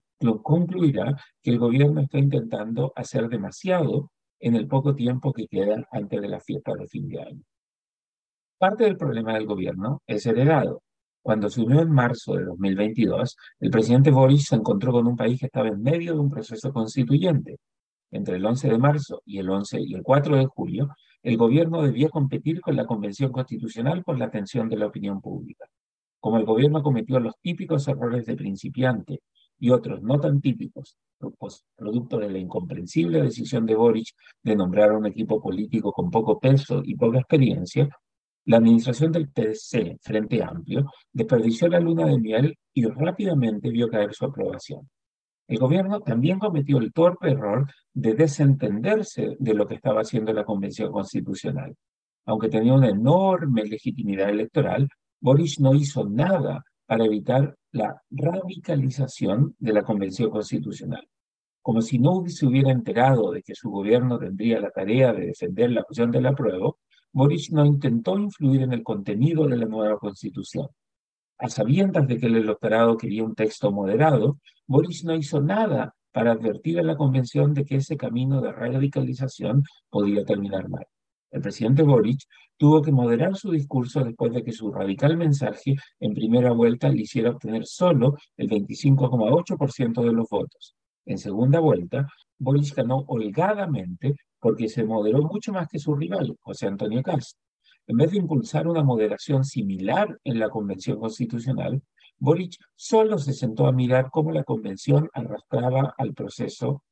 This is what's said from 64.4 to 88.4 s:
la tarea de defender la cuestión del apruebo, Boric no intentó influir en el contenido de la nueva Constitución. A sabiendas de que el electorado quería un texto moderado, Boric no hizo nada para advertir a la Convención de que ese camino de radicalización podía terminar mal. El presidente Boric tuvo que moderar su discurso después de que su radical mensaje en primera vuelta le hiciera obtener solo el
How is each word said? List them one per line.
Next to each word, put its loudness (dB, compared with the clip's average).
la -4
tarea 2
de -4
defender -2
la 0
cuestión -2
del 2
apruebo, -2
Boric 2
no 4
intentó 2
influir 0
en -2
el -4
contenido 0
de 0
la -2
nueva -2
Constitución. -10
A -6
sabiendas 2
de -2
que -2
el 4
electorado 2
quería -4
un -6
texto -2
moderado, 2
Boric 0
no -2
hizo -2
nada -2
para 2
advertir -2
a 2
la 0
Convención 2
de 0
que -4
ese -2
camino -2
de -4
radicalización -2
podía 0
terminar -4
mal. -10
El -8
presidente 2
Boric 4
tuvo 6
que 0
moderar 2
su -8
discurso -2
después -4
de -4
que -8
su -8
radical 0
mensaje -2
en -4
primera 2
vuelta 2
le 2
hiciera -2
obtener -6
solo 2
el -4